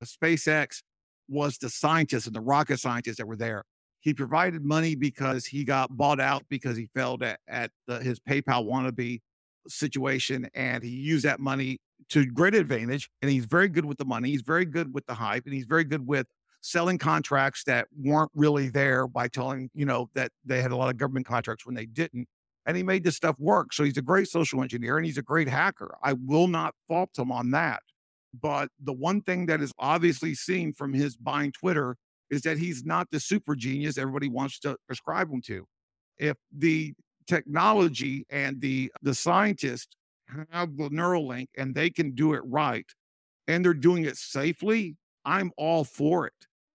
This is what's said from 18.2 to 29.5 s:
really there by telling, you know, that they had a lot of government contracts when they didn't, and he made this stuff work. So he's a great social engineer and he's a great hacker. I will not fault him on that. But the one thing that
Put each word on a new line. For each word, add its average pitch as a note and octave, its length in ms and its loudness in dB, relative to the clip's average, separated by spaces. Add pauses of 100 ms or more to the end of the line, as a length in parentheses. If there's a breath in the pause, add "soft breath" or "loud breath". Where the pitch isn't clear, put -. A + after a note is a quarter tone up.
really D3 340 4
there C3 400 2
by B2 200 -2
telling, C3 440 -6
you D3 140 -2
know, B2 280 0
that B2+ 160 -2 (140)
they C3 160 0
had B2+ 120 0
a B2 40 0
lot B2+ 140 2
of A#2+ 80 -4
government C3 260 -2
contracts A#2 400 -4
when B2+ 100 -10
they A2+ 120 -8
didn't, B2 420 -6 (400)
and E3 80 2
he F3+ 60 0
made F#3 200 2
this E3 140 2
stuff D#3+ 220 0
work. E3+ 340 2
So - 100 0
he's C#3+ 140 2
a C#3 60 -2
great F#3 260 2
social C#3 340 0
engineer A#2+ 360 -2
and E3 80 0
he's D3 120 -6
a C#3 40 -2
great D3+ 260 2
hacker. D3 560 -2
I C#3 80 2
will C#3 360 4
not D#3+ 260 -2 (120)
fault F3 320 -2
him B2+ 140 -2
on B2 200 0
that. D3 300 0 (560)
But C#3+ 300 -2 (100)
the C#3 140 -6
one E3+ 300 0
thing F3+ 240 -2
that D#3 160 2